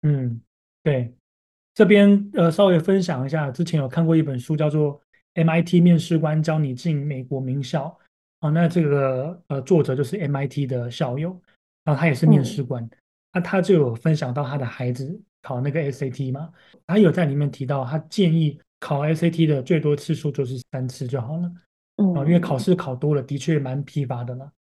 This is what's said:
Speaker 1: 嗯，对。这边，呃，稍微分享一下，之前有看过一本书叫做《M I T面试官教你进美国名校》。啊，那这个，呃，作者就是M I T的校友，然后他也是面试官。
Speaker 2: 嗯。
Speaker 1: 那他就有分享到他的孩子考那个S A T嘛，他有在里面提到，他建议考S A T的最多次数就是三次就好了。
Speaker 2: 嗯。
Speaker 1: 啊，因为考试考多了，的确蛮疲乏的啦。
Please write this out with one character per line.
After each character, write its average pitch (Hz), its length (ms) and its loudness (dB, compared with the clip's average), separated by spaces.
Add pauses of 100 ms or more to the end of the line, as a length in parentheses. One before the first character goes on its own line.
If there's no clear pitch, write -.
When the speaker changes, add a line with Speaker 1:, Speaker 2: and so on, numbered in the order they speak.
Speaker 1:
嗯， 131 380 -2 (440)
对。 127 280 -2 (640)
这 214 100 6
边， 202 500 6
呃， 170 160 4
稍 196 160 2
微 180 120 4
分 190 240 2
享 139 240 -4
一 - 20 -6
下， 147 220 -2
之 151 140 -6
前 160 140 -2
有 135 100 -2
看 165 180 0
过 160 100 4
一 156 60 4
本 135 160 -4
书 151 180 -4
叫 151 140 0
做 147 240 0 (400)
《M 165 160 2
I 165 120 2
T 175 180 4
面 170 180 6
试 165 200 -2
官 156 240 0
教 156 160 0
你 139 160 -2
进 151 220 -4
美 139 280 -6
国 131 160 -6
名 131 220 -4
校》。 139 240 -4 (600)
啊， 151 40 0
那 165 180 2
这 170 140 0
个， 143 680 0
呃， 139 140 -4
作 160 200 4
者 131 140 0
就 143 80 -2
是 165 120 -6
M 143 200 -4
I 139 100 -4
T 139 200 -4
的 123 240 -4
校 127 280 -4
友， 180 220 -8 (440)
然 151 100 2
后 - 60 -2
他 170 60 2
也 151 80 2
是 156 120 2
面 147 180 8
试 135 180 -6
官。 123 220 -8
Speaker 2:
嗯。 113 60 -14 (440)
Speaker 1:
那 185 60 -2
他 185 200 0
就 190 140 4
有 135 200 2
分 156 200 0
享 135 180 -4
到 143 120 -4
他 135 120 -6
的 135 80 -4
孩 123 280 -6
子 139 280 -10 (220)
考 123 180 -8
那 139 100 -2
个 156 100 -2
S 139 260 -4
A 127 40 -4
T 131 220 -6
嘛， 147 180 -8 (360)
他 190 120 2
有 190 140 8
在 175 140 0
里 139 80 -2
面 143 160 0
提 - 160 -10
到， 135 180 -2
他 147 140 -6 (100)
建 180 240 2
议 156 280 0 (180)
考 143 220 -4
S 160 260 0
A 165 40 4
T 165 160 2
的 143 160 2
最 165 180 0
多 147 160 2
次 156 180 -4
数 147 180 -4
就 139 120 -4
是 127 160 -8 (120)
三 127 160 -6
次 127 180 -10
就 131 140 -4
好 135 160 -8
了。 175 140 -4 (460)
Speaker 2:
嗯。 190 180 2
Speaker 1:
啊， 143 100 -2
因 156 80 2
为 175 80 6
考 160 160 -2
试 175 200 2
考 135 180 -6
多 147 200 0
了， 135 80 0
的 143 140 -6
确 151 220 -2
蛮 135 260 -4
疲 139 220 -4
乏 123 180 -6
的 123 120 -8
啦。 139 140 -16 (120)